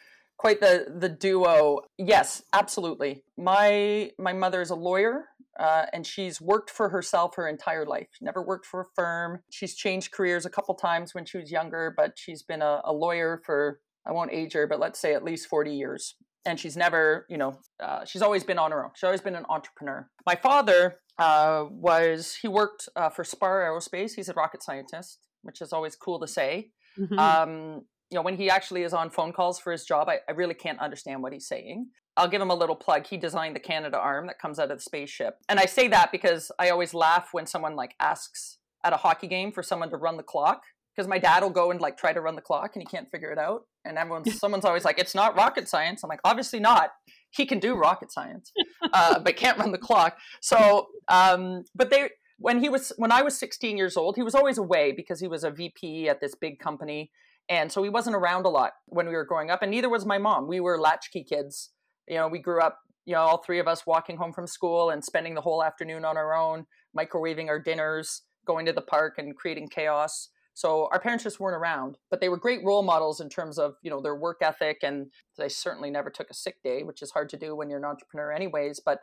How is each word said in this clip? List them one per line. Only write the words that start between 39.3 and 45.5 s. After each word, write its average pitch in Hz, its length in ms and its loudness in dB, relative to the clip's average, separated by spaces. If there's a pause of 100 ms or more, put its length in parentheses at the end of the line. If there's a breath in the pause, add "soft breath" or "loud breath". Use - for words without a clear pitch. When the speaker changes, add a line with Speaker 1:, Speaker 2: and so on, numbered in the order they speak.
Speaker 1:
for 180 100 -6
someone 165 280 -4
to 160 60 -4
run 165 200 -4
the 156 80 -12
clock, 160 380 0 (340)
'cause 190 120 -4
my 190 100 0
dad 180 240 6
will 196 80 2
go 175 200 4
and, 175 100 -4
like, 151 160 -4
try 165 160 0
to 165 80 -4
run 160 160 -4
the 156 60 -12
clock 165 320 -4
and 190 80 -12
he - 40 -18
can't - 240 -12
figure 165 220 -12
it 151 60 -4
out. 190 240 -4 (220)
And 160 140 -8
everyone's, 165 340 -4
Speaker 2:
<laughs> 214 60 -10
Speaker 1:
someone's 202 260 -2
always 175 200 2
like, 165 140 2
"It's 180 160 -2
not 208 220 2
rocket 226 320 2